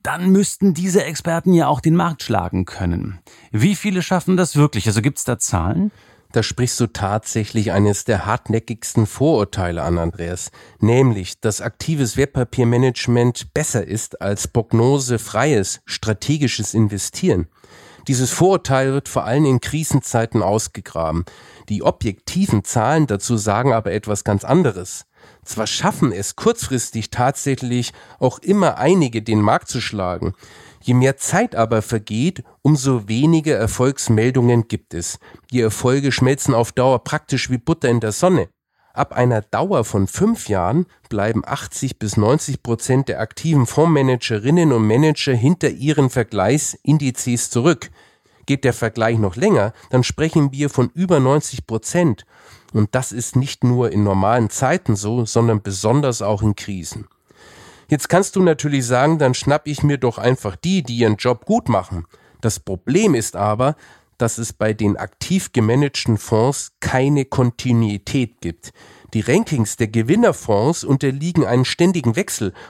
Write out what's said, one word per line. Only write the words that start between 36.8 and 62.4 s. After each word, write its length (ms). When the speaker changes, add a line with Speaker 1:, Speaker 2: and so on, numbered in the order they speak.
Speaker 2:
praktisch 460
wie 80
Butter 320
in 100
der 140
Sonne. 340
Ab 180
einer 300
Dauer 420
von 240
fünf 400
Jahren 380
bleiben 360
achtzig 540
bis 160
neunzig 480
Prozent 460
der 100
aktiven 460
Fondsmanagerinnen 1040
und 160
Manager 460
hinter 380
ihren 380
Vergleichsindizes 1400
zurück. 400
Geht 180
der 100
Vergleich 440
noch 180
länger, 380
dann 140
sprechen 500
wir 160
von 240
über 260
neunzig 480
Prozent. 580
Und 240
das 160
ist 240
nicht 280
nur 280
in 120
normalen 460
Zeiten 460
so, 300
sondern 360
besonders 600
auch 200
in 140
Krisen. 520
Jetzt 200
kannst 260
du 60
natürlich 440
sagen, 320
dann 160
schnapp 320
ich 160
mir 160
doch 200
einfach 400
die, 260
die 140
ihren 180
Job 300
gut 240
machen. 360